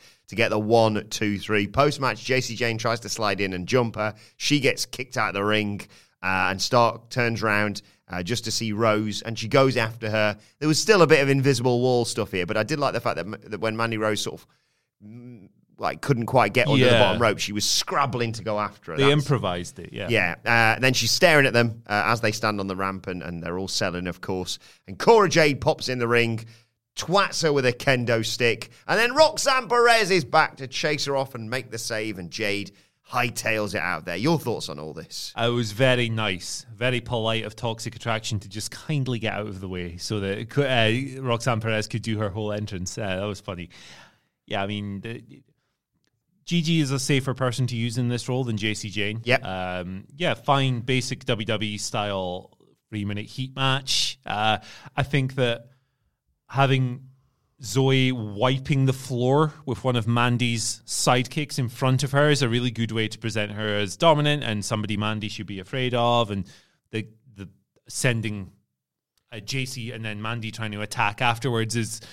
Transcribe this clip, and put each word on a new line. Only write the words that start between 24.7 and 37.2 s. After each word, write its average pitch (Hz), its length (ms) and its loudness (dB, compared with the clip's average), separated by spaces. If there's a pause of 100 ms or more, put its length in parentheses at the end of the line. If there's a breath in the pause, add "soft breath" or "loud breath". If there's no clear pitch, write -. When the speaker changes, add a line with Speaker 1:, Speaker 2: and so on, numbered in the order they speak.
Speaker 1:
And 95 120 -12
Cora 214 300 6
Jade 151 320 2
pops - 280 -2
in 127 100 -4
the 117 80 0
ring, 117 340 2 (540 soft breath)
twats 185 480 0
her 151 100 2
with 135 120 2
a 120 80 4
kendo 120 520 0
stick, 117 440 0 (180 soft breath)
and 180 120 2
then 240 160 2
Roxanne 269 540 4
Perez 233 420 6
is 175 140 2
back 156 320 2
to 131 100 -10
chase - 380 -2
her 139 100 -2
off 135 180 -2
and 113 160 -10
make 120 220 -6
the 113 60 -8
save, 110 420 -6
and 87 100 -10
Jade 101 420 -4 (380 soft breath)
hightails 110 640 -2
it 104 80 -4
out 87 240 -4
there. 87 120 -6
Your 147 200 2
thoughts 92 320 -6
on 73 80 -10
all 76 160 -10
this? - 420 -12
Speaker 2:
It 117 120 0
was 120 240 -2
very 123 380 2
nice, 107 560 -4 (100)
very 123 260 -2
polite 113 440 -2